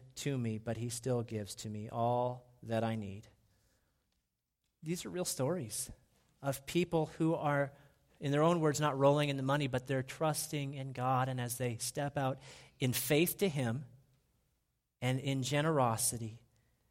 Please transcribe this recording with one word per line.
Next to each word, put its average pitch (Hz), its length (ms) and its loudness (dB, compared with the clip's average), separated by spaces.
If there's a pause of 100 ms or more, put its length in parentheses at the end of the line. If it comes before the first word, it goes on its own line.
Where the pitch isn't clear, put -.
(180)
to 139 200 -4
me, 113 220 -2
but 113 180 -4
he 117 100 -4
still 120 360 -2
gives 107 320 -6
to - 140 -10
me 107 220 -8
all 123 540 0 (180)
that 113 220 0
I 113 100 0
need." 101 320 -8 (1500)
These 170 240 -4
are 214 40 -8
real 175 160 -4
stories 143 640 -4 (500)
of 139 240 -4
people 170 520 0
who 160 180 2
are, 143 380 0 (480)
in 143 100 0
their 147 120 4
own 170 180 6
words, 147 180 2
not 147 180 2
rolling 143 300 6
in 139 80 0
the 135 80 -2
money, 139 240 2
but 123 200 -2
they're 131 160 0
trusting 147 720 -2
in 135 200 -8
God. 131 340 2
And 127 140 -2
as 120 160 -4
they 120 240 -2
step - 360 -4
out 135 220 0 (400)
in 127 140 2
faith - 460 2
to 202 100 4
him 135 340 -2 (1160)
and 127 180 0
in 135 240 -2
generosity, 123 960 0 (520)